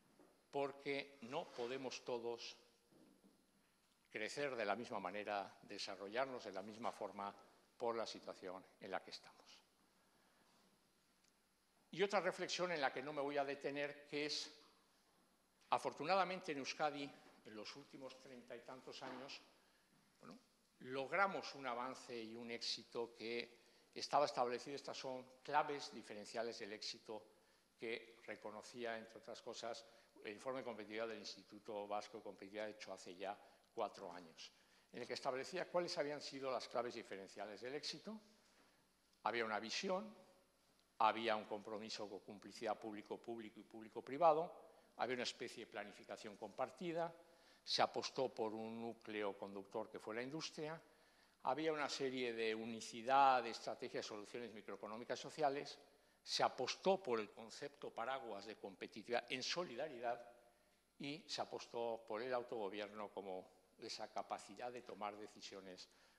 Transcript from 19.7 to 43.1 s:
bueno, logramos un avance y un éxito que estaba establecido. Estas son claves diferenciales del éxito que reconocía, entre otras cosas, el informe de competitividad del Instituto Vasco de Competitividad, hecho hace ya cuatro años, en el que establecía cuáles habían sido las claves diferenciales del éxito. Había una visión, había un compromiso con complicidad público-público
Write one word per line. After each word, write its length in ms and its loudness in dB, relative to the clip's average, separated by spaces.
bueno, 180 -12
logramos 720 2
un 120 -6
avance 540 -2
y 140 -6
un 160 -6
éxito 680 -2
que 460 -4
estaba 320 4
establecido. 500 2
Estas 220 -6
son 260 -4
claves 520 2
diferenciales 640 -4
del 160 -6
éxito 500 -6
que 480 -4
reconocía, 720 -4
entre 200 -10
otras 220 -10
cosas, 460 -6
el 120 -6
informe 260 -4
de 40 -4
competitividad 440 -2
del 100 -4
Instituto 680 -6
Vasco 300 -2
de 60 -10
Competitividad, 440 -4
hecho 240 -8
hace 240 -10
ya 200 -2
cuatro 380 -2
años, 400 -12
en 80 -6
el 80 -4
que 60 0
establecía 540 0
cuáles 280 2
habían 240 2
sido 300 -2
las 180 0
claves 260 2
diferenciales 680 -6
del 120 -4
éxito. 460 -4
Había 220 6
una 120 4
visión, 560 2
había 360 6
un 120 0
compromiso 600 -4
con 120 -8
complicidad 580 -4
público-público 800 -6